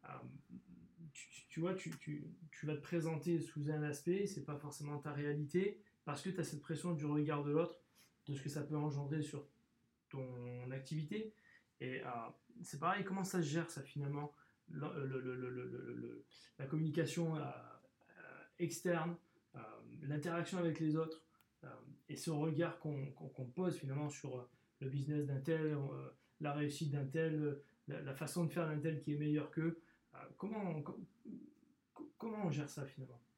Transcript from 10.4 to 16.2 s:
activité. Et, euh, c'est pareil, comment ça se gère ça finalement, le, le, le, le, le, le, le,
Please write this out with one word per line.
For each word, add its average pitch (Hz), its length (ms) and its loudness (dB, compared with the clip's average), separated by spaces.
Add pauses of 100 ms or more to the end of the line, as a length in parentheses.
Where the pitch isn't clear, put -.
activité. 156 600 -2 (460)
Et, 127 240 -2
euh, 127 60 -4 (540)
c'est 143 160 -8
pareil, 185 240 4
comment 190 200 0
ça 180 180 2
se 151 60 4
gère 160 240 2
ça 143 100 -6
finalement, 143 520 -2 (360)
le, 151 180 -4 (180)
le, 131 140 -2
le, 127 160 -2
le, 127 140 -4
le, 123 180 -4
le, 123 280 -6
le, 120 300 -8 (340)